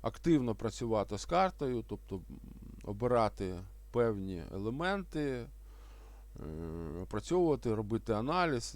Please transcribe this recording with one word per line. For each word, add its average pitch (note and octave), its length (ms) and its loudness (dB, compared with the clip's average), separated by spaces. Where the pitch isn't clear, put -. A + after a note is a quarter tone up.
активно B2 540 4
працювати G#2+ 640 0
з - 60 -6
картою, D3+ 640 2
тобто, - 280 -6
м, F2+ 60 -6
обирати G#2 760 2
певні G2 520 2
елементи, D#3 680 -2
е, B2+ 260 0
опрацьовувати, C3 720 2
робити A2 380 0
аналіз C#3 640 2